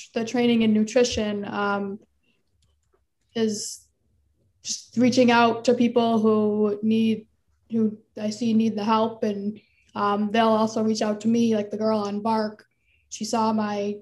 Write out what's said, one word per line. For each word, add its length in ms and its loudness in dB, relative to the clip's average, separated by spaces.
the 120 -4
training 380 2
and 100 4
nutrition, 720 0
um, 540 -4
is 520 -4
just 340 -10
reaching 340 4
out 340 2
to 80 4
people 460 2
who 640 0
need, 460 0
who 260 0
I 100 -4
see 240 -2
need 220 2
the 80 -4
help, 400 0
and, 360 -4
um, 360 0
they'll 160 4
also 360 0
reach 180 -2
out 200 -4
to 60 -2
me, 280 2
like 140 -4
the 80 -8
girl 220 0
on 220 -4
Bark. 440 -4
She 160 -10
saw 280 0
my 480 -4